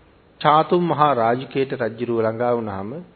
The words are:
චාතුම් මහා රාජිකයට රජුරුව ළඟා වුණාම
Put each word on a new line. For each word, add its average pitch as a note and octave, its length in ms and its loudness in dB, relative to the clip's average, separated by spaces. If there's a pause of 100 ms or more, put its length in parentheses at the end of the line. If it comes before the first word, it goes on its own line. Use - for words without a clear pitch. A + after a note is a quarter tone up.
(400)
චාතුම් D#3+ 440 4
මහා D3 280 2
රාජිකයට C3 640 0
රජුරුව A#2 460 -4
ළඟා A2+ 320 0
වුණාම G#2 380 -6 (260)